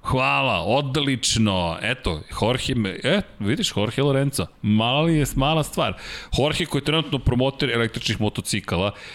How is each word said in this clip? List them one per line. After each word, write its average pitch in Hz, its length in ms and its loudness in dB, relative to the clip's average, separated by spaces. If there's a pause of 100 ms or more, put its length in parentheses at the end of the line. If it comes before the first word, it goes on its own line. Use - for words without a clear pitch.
Hvala, 131 640 0
odlično. 117 1160 2
Eto, 101 400 -4 (100)
Jorge, 127 420 0
me-, 98 300 -2
e, 190 180 2 (160)
vidiš, 135 380 -2
Jorge 117 260 0
Lorenzo. 135 440 0 (160)
Mala 110 400 4
li 165 140 4
je, 147 80 4 (120)
mala 151 260 2
stvar. 123 320 -2 (440)
Jorge 151 280 2
koji 143 140 -2
je - 40 -16
trenutno 147 340 0
promoter 127 520 0
električnih 113 500 -2
motocikala 98 720 -2 (220)